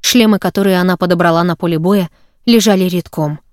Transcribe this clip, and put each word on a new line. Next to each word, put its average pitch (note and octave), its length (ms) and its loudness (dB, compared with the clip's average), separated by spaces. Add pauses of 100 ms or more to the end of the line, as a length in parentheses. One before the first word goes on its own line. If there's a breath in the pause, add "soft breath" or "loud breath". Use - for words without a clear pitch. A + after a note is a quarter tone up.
Шлемы, A3 380 2
которые F#3+ 400 0
она F3+ 180 0
подобрала F3 460 0
на F3 120 -2
поле E3+ 240 -4
боя, F3+ 300 0 (360)
лежали G#3 400 2
редком. D#3 540 -6 (140)